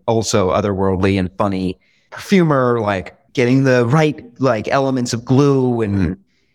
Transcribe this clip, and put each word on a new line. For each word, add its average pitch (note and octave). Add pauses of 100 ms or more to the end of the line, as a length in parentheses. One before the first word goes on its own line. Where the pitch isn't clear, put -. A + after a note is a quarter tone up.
also G#2+
otherworldly F#2+
and F2+
funny. F#2+ (300)
Perfumer, C3+
like, G2+ (180)
getting C3
the B2+
right, D3+ (160)
like, A#2
elements C3
of A#2
glue C3
and, G2 (380)